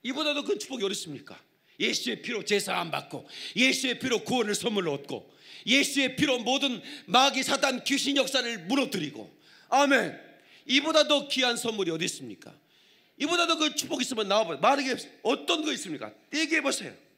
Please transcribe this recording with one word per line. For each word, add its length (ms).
이보다 300
더 100
큰 160
축복이 240
어디 100
있습니까? 460
예수의 420
피로 220
제사 360
안 120
받고 360
예수의 440
피로 240
구원을 320
선물로 380
얻고 440
예수의 500
피로 240
모든 420
마귀 380
사단 400
귀신 340
역사를 480
무너뜨리고 680
아멘. 500
이보다 420
더 200
귀한 300
선물이 340
어디 140
있습니까? 480
이보다 300
더 100
그 180
축복 260
있으면 260
나와봐요. 320
말하게 360
어떤 400
거 100
있습니까? 400
얘기해 280
보세요. 340